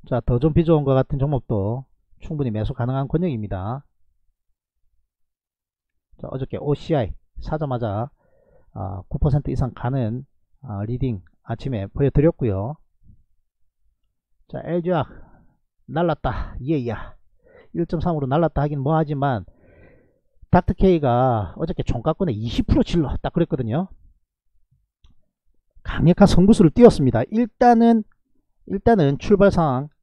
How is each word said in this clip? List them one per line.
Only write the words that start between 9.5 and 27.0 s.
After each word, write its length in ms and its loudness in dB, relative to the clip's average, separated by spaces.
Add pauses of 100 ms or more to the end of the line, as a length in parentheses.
이상 240 -2
가는, 500 -4 (380)
아, 240 -10
리딩 340 -4 (220)
아침에 460 -8
보여드렸고요. 920 0 (1700)
자, 160 -12
엘지 240 -4
화학 200 -2 (760)
날랐다. 760 -4
예야. 520 -4 (600)
일 100 -2
점 160 -4
삼으로 280 -2
날랐다 340 0
하긴 180 -4
뭐하지만 640 -2 (1040)
닥터케이가 1120 2
어저께 240 -6
종가권에 500 -2
이십 340 -4
프로 160 4
질러 380 0
딱 140 -6
그랬거든요. 540 -2 (1900)
강력한 440 4
선구수를 440 6
띄웠습니다. 600 4